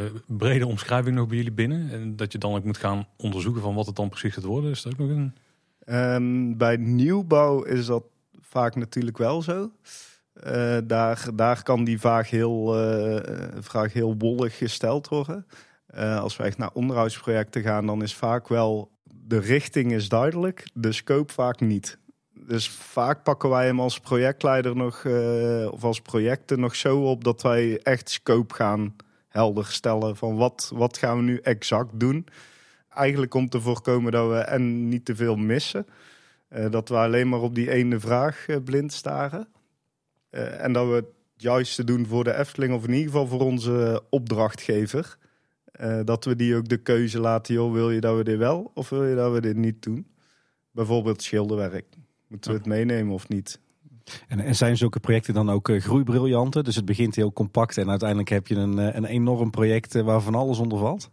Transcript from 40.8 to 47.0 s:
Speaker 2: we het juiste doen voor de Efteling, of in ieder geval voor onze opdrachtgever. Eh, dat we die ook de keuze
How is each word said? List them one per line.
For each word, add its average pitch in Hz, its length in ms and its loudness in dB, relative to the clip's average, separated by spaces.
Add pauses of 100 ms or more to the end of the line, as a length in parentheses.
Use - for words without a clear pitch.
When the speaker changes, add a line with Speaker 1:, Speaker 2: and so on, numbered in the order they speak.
Speaker 2:
we 120 60 0
het 117 120 0 (300)
juiste 123 480 -2
doen 120 220 0
voor 117 180 0
de 117 140 0
Efteling, 135 360 -2
of 113 100 -4
in 117 100 -4
ieder 151 120 0
geval 143 220 0
voor 127 140 -2
onze 120 680 0
opdrachtgever. 110 1080 0 (540)
Eh, 113 320 -4
dat 113 220 0
we 123 100 2
die 120 200 2
ook 117 120 0
de 117 100 2
keuze 117 420 2